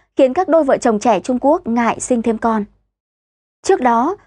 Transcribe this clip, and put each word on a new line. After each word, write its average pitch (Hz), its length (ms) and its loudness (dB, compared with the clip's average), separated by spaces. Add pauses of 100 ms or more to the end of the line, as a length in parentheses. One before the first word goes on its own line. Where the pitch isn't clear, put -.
(160)
khiến 262 180 2
các 359 140 -2
đôi 311 160 4
vợ 254 120 0
chồng 220 220 0
trẻ 214 220 0
Trung 247 200 -4
Quốc 302 260 0
ngại 233 340 -2
sinh 240 220 -2
thêm 226 160 -2
con. 220 260 -2 (1000)
Trước 370 140 2
đó, 247 360 0 (100)